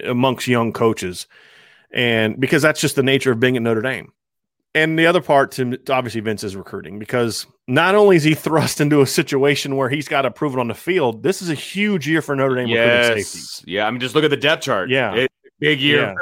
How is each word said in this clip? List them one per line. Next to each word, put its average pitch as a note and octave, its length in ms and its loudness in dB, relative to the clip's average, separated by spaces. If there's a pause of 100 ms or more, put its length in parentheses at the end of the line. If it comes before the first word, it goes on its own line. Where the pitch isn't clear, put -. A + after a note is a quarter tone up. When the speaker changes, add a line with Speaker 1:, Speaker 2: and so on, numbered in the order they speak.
Speaker 1:
amongst B2 440 0
young A#2 240 2
coaches. G#2 540 -2 (680)
And A2+ 480 -2
because C3+ 220 0
that's D3+ 180 2
just - 160 -2
the C#3 60 2
nature C3 300 2
of A2+ 80 -4
being B2+ 160 2
at A#2 60 -4
Notre A2+ 200 0
Dame. B2 300 -6 (640)
And D#3+ 240 2
the E3 80 4
other F3 160 2
part C#3 300 2
to, B2 260 -4
to - 160 -4
obviously A#2 260 -2
Vince G#2+ 240 -4
is F#2+ 100 -8
recruiting, F#2+ 440 -14
because A#2 480 -4 (200)
not E3 280 2
only G#3 220 6
is D3+ 80 4
he D#3 100 2
thrust D3 480 0
into D3 180 4
a C3 60 4
situation C#3 680 0
where C3+ 120 0
he's C#3+ 200 -4
gotta C3+ 220 0
prove C#3+ 240 -4
it B2+ 60 -4
on A#2+ 80 -2
the A2+ 60 -6
field, C3+ 480 -2
this E3+ 180 -2
is F3+ 80 -8
a D#3+ 60 -2
huge F#3+ 520 -4
year D#3+ 140 0
for C#3+ 160 -4
Notre C3+ 200 0
Dame B2 120 -2
recruiting A#2 200 4
Speaker 2:
Yes. A#2+ 180 4
Speaker 1:
safeties. G#2 600 -4
Speaker 2:
Yeah, G2+ 200 -2
I A2 40 -2
mean, B2 100 -6
just B2 140 -4
look D3+ 100 2
at D3+ 60 2
the C#3 60 0
depth D3 280 0
chart. G2 260 -2
Speaker 1:
Yeah. B2 240 0
Speaker 2:
It, B2+ 180 0 (280)
big D3 200 0
year, C#3 420 2